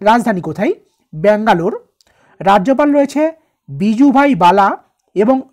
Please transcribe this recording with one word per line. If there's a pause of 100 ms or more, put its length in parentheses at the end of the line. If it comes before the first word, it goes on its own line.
রাজধানী
কোথায়? (420)
ব্যাঙ্গালোর। (560)
রাজ্যপাল
রয়েছে (360)
বিজুভাই
বালা (380)
এবং (100)